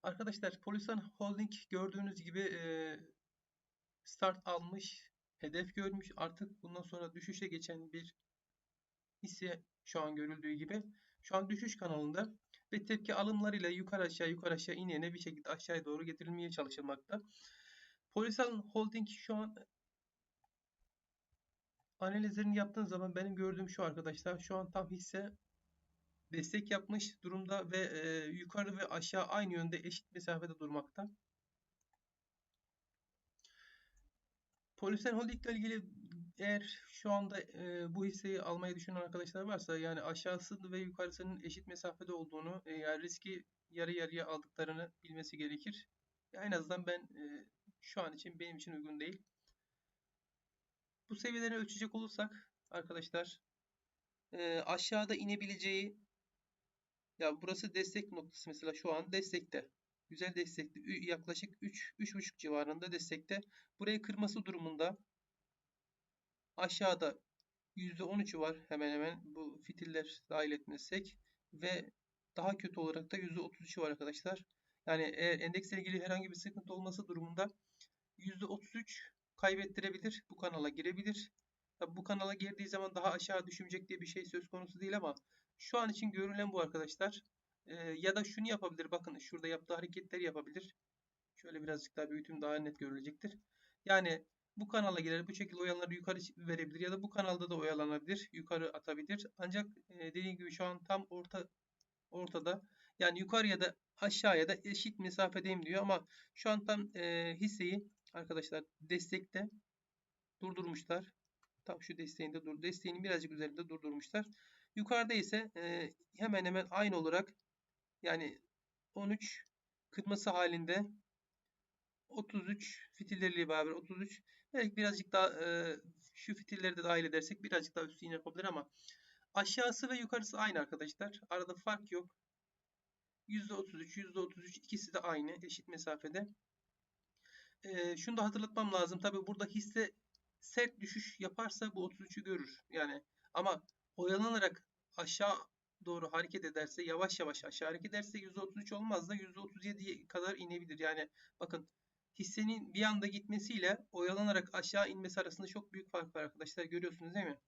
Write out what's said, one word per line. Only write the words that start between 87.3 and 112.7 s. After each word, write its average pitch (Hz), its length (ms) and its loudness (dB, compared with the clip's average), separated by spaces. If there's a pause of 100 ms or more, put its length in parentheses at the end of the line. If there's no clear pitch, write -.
Ee, 165 80 -10
ya 165 400 2
da 208 80 4
şunu 214 240 0
yapabilir. 170 440 0
Bakın 170 260 -2
şurada 160 300 -6
yaptığı 165 280 0
hareketleri 180 480 -4
yapabilir. 165 520 -4 (600)
Şöyle 160 280 -10
birazcık 151 320 -4
daha 151 140 -2
büyütüm, 151 320 -4
daha 147 140 0
net 151 240 -2
görülecektir. 139 600 -6 (460)
Yani 180 400 8 (320)
bu 208 100 -2
kanala 202 320 6
girer, 165 280 4
bu 202 60 -6
şekilde 196 240 -4
oyalanları 175 360 2
yukarı 180 260 0
çı-, 175 280 -10
verebilir 160 320 0
ya 180 120 0
da 196 120 -2
bu 202 60 -4
kanalda 180 400 2
da 170 60 2
oyalanabilir, 156 760 2
yukarı 165 420 0
atabilir. 160 540 -4 (100)
Ancak, 190 280 0 (240)
e, 165 240 -8
dediğim 185 240 -2
gibi 180 140 -8
şu 175 140 -2
an 180 200 -2
tam 196 240 2
orta, 180 380 -6 (640)
ortada. 175 500 0 (380)
Yani 175 200 6
yukarı 214 280 6
ya 185 140 4
da 175 140 4 (240)
aşağıya 196 480 8
da 202 160 2
eşit 208 360 -2
mesafedeyim 185 640 2
diyor 185 160 4
ama 190 260 4 (260)
şu - 160 0
an 214 160 4
tam, 208 300 2
e, 170 440 2
hisseyi 202 440 2 (300)
arkadaşlar 160 500 -2 (160)
destekte 185 720 -2 (920)
durdurmuşlar. 180 640 -2 (600)
Tam 170 160 -6
şu 170 160 -10
desteğinde 160 480 -6
dur-, 151 160 -6
desteğinin 180 420 -4